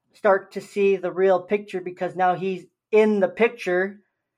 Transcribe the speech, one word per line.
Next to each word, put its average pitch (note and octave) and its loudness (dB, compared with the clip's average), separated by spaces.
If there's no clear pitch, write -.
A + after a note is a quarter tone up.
start G3 0
to G3 -10
see G3 0
the E3+ -6
real F#3 2
picture G3+ -6
because F3+ -10
now F3+ 0
he's F3+ -6
in G#3+ 4
the F3+ 2
picture, G3+ -2